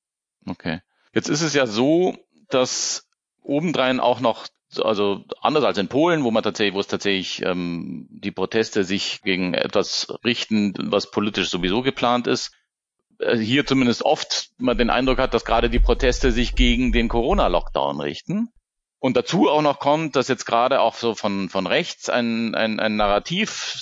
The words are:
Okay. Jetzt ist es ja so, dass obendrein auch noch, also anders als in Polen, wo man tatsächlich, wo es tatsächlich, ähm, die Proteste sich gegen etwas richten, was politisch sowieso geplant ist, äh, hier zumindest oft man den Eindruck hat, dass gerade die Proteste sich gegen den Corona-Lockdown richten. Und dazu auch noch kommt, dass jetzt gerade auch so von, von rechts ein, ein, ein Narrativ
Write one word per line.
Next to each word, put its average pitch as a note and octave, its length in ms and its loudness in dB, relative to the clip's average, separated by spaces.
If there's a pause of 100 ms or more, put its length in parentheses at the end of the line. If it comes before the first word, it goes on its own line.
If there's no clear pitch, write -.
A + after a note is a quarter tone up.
(480)
Okay. F2+ 320 -8 (320)
Jetzt - 160 -2
ist D3+ 140 -2
es D3+ 120 -2
ja C#3 120 2
so, C#3+ 500 0 (320)
dass - 600 -2 (340)
obendrein C3 560 0
auch A#2+ 220 2
noch, A#2 260 0 (340)
also G2+ 440 0 (160)
anders C#3+ 240 2
als G2 140 2
in F#2+ 100 0
Polen, D#3 340 2
wo A#2+ 80 0
man A2 140 2
tatsächlich, G2+ 300 0
wo G2 60 -2
es G2 60 -2
tatsächlich, F#2+ 580 -2
ähm, F2 680 -4
die - 200 -10
Proteste G#2+ 540 -2
sich - 380 -4
gegen F#2 320 0
etwas - 520 -2 (180)
richten, G#2+ 540 0
was G2 320 -2
politisch G2+ 400 -2
sowieso F2+ 320 0
geplant B2 460 0
ist, - 240 -2 (640)
äh, - 180 0
hier A#2 300 0
zumindest B2+ 380 2
oft - 540 -2
man B2 200 0
den A#2+ 120 2
Eindruck B2+ 280 2
hat, B2+ 160 2
dass A2+ 100 0
gerade A#2 240 2
die A#2+ 120 2
Proteste B2 500 2
sich A#2+ 240 0
gegen A#2+ 380 4
den A#2 160 2
Corona-Lockdown F#2+ 920 0
richten. E3 480 -4 (520)
Und B2+ 160 0
dazu D#3 320 2
auch D3+ 140 4
noch C#3+ 180 2
kommt, D3+ 340 0
dass C3 140 2
jetzt B2+ 180 -2
gerade B2 340 2
auch A2+ 140 2
so A#2 200 -2
von, G2 340 -4
von F#2+ 180 -2
rechts C#3+ 420 -2
ein, A#2 460 -2
ein, A2 240 -2
ein G#2+ 180 0
Narrativ G#2 840 -2